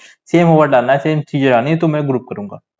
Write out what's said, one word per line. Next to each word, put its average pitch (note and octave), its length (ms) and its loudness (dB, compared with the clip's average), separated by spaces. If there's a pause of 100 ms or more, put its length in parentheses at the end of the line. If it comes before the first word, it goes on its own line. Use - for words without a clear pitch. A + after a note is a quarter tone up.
(260)
same E3+ 220 2
hover D#3 200 4
डालना C3 260 2
है, C#3 60 0
same D#3 220 -2
चीजें C3+ 300 -2
डालनी B2 200 0
है, D#3+ 60 0
तो E3 100 -2
मैं D3+ 200 -2
group B2+ 220 -4
करूंगा। G2+ 300 -12 (200)